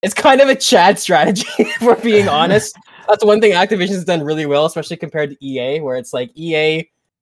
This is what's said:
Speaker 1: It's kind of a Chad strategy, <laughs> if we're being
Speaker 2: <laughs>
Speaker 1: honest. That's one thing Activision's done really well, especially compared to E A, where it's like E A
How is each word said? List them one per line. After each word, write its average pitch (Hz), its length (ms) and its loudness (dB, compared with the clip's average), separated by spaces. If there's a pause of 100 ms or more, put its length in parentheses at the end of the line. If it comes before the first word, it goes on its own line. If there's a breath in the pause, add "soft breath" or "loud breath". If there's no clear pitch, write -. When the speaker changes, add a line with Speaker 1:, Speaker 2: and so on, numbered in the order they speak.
Speaker 1:
It's 262 100 -4
kind 269 260 4
of 277 80 4
a 262 80 2
Chad 196 440 2
strategy, 170 520 0
<laughs> - 60 -14
if - 240 -2
we're 233 200 2
being 208 280 2
Speaker 2:
<laughs> - 0 -
Speaker 1:
honest. 175 480 0 (300 loud breath)
That's - 180 2
one 208 160 4
thing 220 120 4
Activision's 190 520 0
done 170 180 0
really 156 220 -4
well, 143 200 2
especially 160 320 -6
compared 151 340 -6
to 139 120 -18
E 135 160 -8
A, 135 220 -4
where 127 160 -6
it's 123 160 -12
like 123 240 -6
E 160 180 -6
A 156 340 0 (320)